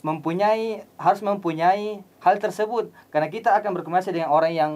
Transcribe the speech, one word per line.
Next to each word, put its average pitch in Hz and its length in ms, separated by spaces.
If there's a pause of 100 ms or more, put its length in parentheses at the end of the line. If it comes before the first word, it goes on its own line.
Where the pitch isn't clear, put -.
mempunyai, 202 760 (160)
harus 185 260
mempunyai 196 800 (160)
hal 190 200
tersebut 214 520 (200)
karena 156 180
kita 214 260
akan 208 200
berkomunikasi 185 380
dengan 165 200
orang 160 200
yang 156 240